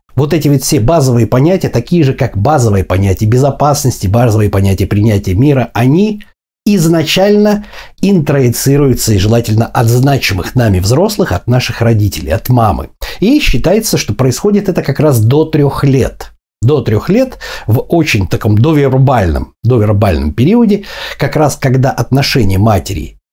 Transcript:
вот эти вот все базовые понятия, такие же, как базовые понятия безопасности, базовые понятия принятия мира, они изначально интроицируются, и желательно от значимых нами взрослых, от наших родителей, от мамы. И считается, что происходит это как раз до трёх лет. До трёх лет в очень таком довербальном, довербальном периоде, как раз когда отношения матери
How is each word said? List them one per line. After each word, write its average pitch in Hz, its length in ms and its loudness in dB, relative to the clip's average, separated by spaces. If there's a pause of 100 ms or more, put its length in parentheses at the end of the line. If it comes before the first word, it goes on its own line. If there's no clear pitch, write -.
(160)
вот 120 180 0
эти 151 140 0
вот 143 160 2
все 147 160 0
базовые 123 480 2
понятия, 156 400 0
такие 139 380 -2
же, 131 80 -2
как 123 240 -4
базовые 110 480 0
понятия 98 400 -2
безопасности, 135 840 0
базовые 110 420 2
понятия 98 380 0
принятия 101 460 0
мира, 131 400 2
они 185 500 0 (420)
изначально 202 1000 2 (340)
интроицируются, 139 1120 0
и 101 40 2
желательно 110 480 0
от 120 220 -2
значимых 123 680 0
нами 110 240 2
взрослых, 160 540 0
от 87 140 -6
наших 123 340 -2
родителей, 104 500 0
от 92 160 -4
мамы. 113 440 0 (280)
И 277 220 2
считается, 196 560 0
что - 160 -4
происходит 202 560 0
это 175 120 -2
как 139 200 -2
раз 143 180 2
до 131 240 2
трёх 147 400 -2
лет. 131 480 0 (320)
До 135 180 2
трёх 113 280 -2
лет 254 300 0 (260)
в 110 140 0
очень 143 480 0
таком 107 280 0
довербальном, 131 1080 2
довербальном 104 680 0
периоде, 202 520 2 (340)
как - 180 -4
раз 147 200 0
когда 131 340 0
отношения 120 720 0
матери 98 580 -2 (160)